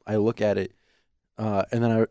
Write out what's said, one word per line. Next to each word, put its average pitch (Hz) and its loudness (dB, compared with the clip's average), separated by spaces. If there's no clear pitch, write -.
I 107 -4
look 107 0
at 104 0
it, 95 -6
uh, 104 0
and 117 -2
then 113 2